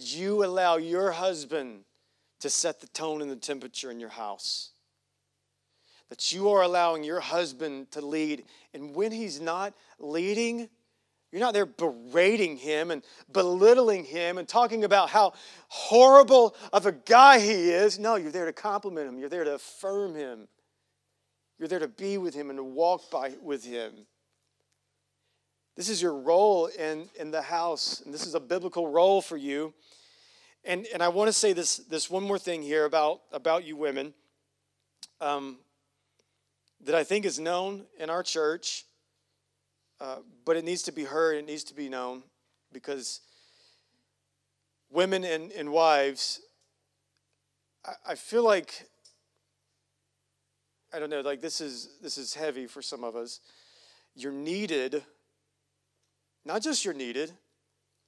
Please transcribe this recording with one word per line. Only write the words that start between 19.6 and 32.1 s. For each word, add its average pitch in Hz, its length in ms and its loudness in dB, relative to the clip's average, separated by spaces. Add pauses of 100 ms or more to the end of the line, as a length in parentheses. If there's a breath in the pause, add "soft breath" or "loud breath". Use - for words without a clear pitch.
him. 127 340 -12 (1080)
You're 160 100 -10
there 180 100 -4
to 156 100 -4
be 196 300 -6
with 180 160 -6
him 143 160 -10
and 139 80 -10
to 135 60 -8
walk 165 480 -2
by, 135 280 -6
with 143 240 -10
him. 120 280 -10 (1900)
This 185 120 -8
is 196 120 -4
your 170 140 0
role 170 500 4
in, 156 420 -8 (120)
in 156 100 -10
the 151 140 -4
house, 165 600 -4
and 143 80 -18
this 151 140 -10
is 170 80 -14
a 160 60 -2
biblical 170 480 -6
role 180 340 4
for 165 160 -12
you. 143 340 -6 (920 soft breath)
And, 185 280 -6
and 170 120 -4
I 175 60 4
want 196 180 0
to 220 60 0
say 208 200 2
this, 170 240 -4
this - 320 -8
one 190 140 -4